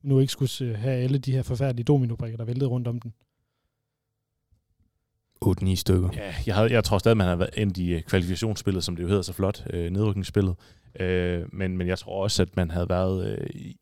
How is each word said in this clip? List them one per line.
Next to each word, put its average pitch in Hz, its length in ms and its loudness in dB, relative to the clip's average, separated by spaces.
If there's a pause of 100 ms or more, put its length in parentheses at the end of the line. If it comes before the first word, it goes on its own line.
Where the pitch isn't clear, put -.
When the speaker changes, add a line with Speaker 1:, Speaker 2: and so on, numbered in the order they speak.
Speaker 1:
nu 135 160 4
ikke 135 120 4
skulle - 180 0
se, 120 260 -6
have 127 200 -2
alle 127 220 2
de 131 140 -2
her 131 100 2
forfærdelige 123 420 -2
dominobrikker, 117 540 0
der 113 80 -6
væltede 123 240 0
rundt 123 180 -2
om 120 120 -4
den? 113 140 -12 (2250)
Speaker 2:
Otte-ni 95 340 2
stykker. 92 400 2
Speaker 3:
Ja, 98 180 -8 (120)
jeg 98 100 -2
havde, 110 160 4
jeg 113 120 4
tror 104 140 2
stadig, 113 200 4
man 95 100 4
havde 87 120 2
været - 180 0
endt 101 200 0
i, 90 160 0
øh, 80 80 -2
kvalifikationsspillet, 92 840 -2
som 90 120 -4
det 85 80 -6
jo 87 40 -4
hedder 98 140 2
så 87 120 -8
flot, 98 360 -2
øh, 85 200 -4
nedrykningsspillet. 98 680 2 (440)
Øh, 90 540 0
men, 92 240 -2
men 90 100 0
jeg 92 120 0
tror 95 240 -6
også, 98 180 0
at 90 160 0
man 87 140 0
havde 87 180 -2
været, 92 380 0
øh, - 220 -6
i, - 320 -12